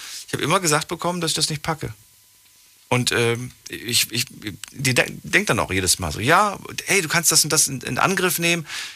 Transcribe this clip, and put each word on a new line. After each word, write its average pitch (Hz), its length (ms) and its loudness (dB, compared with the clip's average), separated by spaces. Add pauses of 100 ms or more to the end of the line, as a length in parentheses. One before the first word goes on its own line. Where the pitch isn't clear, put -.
(280)
ich - 60 -12
habe - 100 -4
immer 165 160 4
gesagt 156 280 0
bekommen, 175 320 -4
dass 160 120 0
ich - 40 -2
das - 140 0
nicht 151 140 -6
packe. 135 300 -4 (960)
Und, 123 220 2
ähm, 117 400 2 (160)
ich, 104 460 0
ich, 120 120 -2 (460)
die 135 220 0
de-, 143 180 2 (120)
denkt 202 260 0
dann 117 100 2
auch 80 120 0
jedes 92 280 2
Mal 123 140 -4
so, 104 80 -6
„Ja, 180 360 4 (280)
hey, 190 160 2
du 156 80 -2
kannst 160 240 2
das 156 100 6
und 156 80 -4
das 160 160 4
in, 135 140 -6
in 127 160 -4
Angriff 180 420 2
nehmen.“ 170 260 2 (300)